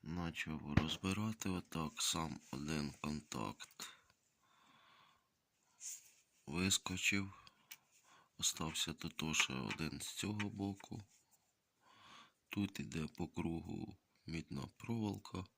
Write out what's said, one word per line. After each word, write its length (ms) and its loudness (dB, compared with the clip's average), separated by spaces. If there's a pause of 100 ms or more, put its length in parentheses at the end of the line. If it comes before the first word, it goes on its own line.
Почав 720 -2
розбирати 760 2
отак, 520 -2
сам 380 2 (120)
один 500 0
контакт 880 -4 (2500)
вискочив. 1000 2 (920)
Остався 560 2
тут 420 0
ще 180 4
один 480 -2
з 120 -6
цього 360 0
боку. 540 -4 (1500)
Тут 300 0
іде 280 -2
по 200 -4
кругу 680 -2 (280)
мідна 420 -4 (100)
проволока. 680 -2 (120)